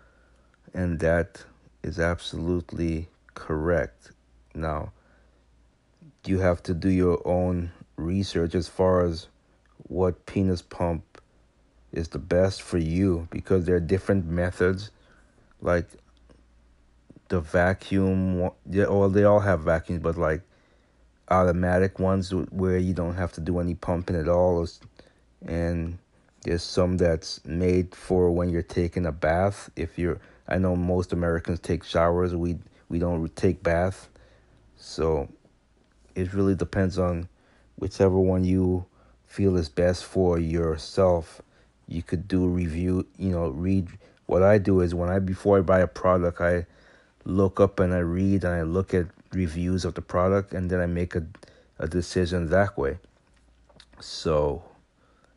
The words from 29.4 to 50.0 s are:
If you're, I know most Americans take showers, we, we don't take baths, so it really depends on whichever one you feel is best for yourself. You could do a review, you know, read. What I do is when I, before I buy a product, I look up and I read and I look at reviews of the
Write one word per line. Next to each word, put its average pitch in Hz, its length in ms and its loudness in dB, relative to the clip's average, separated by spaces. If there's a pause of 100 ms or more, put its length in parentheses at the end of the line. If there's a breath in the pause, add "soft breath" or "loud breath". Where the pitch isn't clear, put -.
If - 240 -8
you're, 85 220 -2 (260 loud breath)
I - 120 -2
know 92 180 0
most 90 360 -2
Americans 85 460 -2
take 85 240 -4
showers, 87 540 0
we, 85 220 -4 (300 soft breath)
we 82 120 -4
don't 85 340 -2
take 90 280 0
baths, 87 460 -2 (680 soft breath)
so 76 520 -4 (840)
it 92 180 -4
really 98 220 2
depends 92 420 0
on 90 320 -2 (480 soft breath)
whichever 95 440 2
one 92 240 2
you 92 400 2 (420 soft breath)
feel 95 300 0
is 82 120 0
best 90 360 0
for 87 360 0
yourself. 82 1000 0 (460 soft breath)
You 82 160 -8
could 90 240 -6
do 92 180 0
a 90 40 2
review, 90 580 -2 (100)
you 95 140 -2
know, 85 180 -2
read. 92 400 0 (380 soft breath)
What 90 160 4
I 104 160 8
do 95 220 4
is 87 120 2
when 87 160 -2
I, 95 120 0
before 98 380 2
I - 20 6
buy 92 180 4
a 90 80 4
product, 90 540 0
I 87 260 0 (580 soft breath)
look 95 360 2
up 95 180 4
and 90 160 2
I 90 40 0
read 90 440 0
and 87 120 -2
I 85 80 -2
look 90 300 -2
at 90 140 2 (260)
reviews 90 520 -2
of 87 100 -4
the 85 80 -10